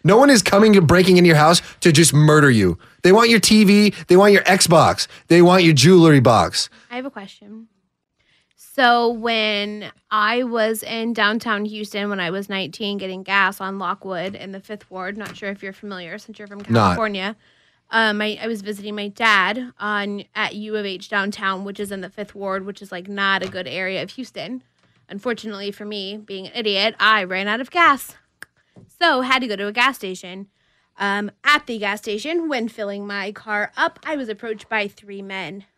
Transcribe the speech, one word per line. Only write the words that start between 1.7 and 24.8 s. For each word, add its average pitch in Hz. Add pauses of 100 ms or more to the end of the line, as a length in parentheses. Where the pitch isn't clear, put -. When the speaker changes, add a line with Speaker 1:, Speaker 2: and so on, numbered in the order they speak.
Speaker 1:
to 175
just 143
murder 151
you. 95 (240)
They 180
want 233
your 233
T 214
V. 202 (140)
They 180
want 202
your 190
Xbox. 165 (220)
They 175
want 180
your 165
jewelry 160
box. 107 (220)
Speaker 2:
I 240
have 254
a 262
question. 214 (880)
So 240
when 214 (180)
I 214
was 226
in 226
downtown 214
Houston 208
when 196
I 170
was 196
nineteen 202
getting 190
gas 196
on 196
Lockwood 185
in 196
the 196
Fifth 202
Ward, 185
not 196
sure 202
if 202
you're 196
familiar 190
since 208
you're 208
from 202
Speaker 1:
Not. 208
Speaker 2:
California. 185 (560)
Um, 214
I, 214
I 220
was 220
visiting 208
my 208
dad 214
on, 202 (120)
at 208
U 214
of 208
H 185
downtown, 196
which 202
is 196
in 190
the 180
Fifth 202
Ward, 196
which 202
is, 190
like, 185
not 196
a 185
good 185
area 180
of 190
Houston. 233 (460)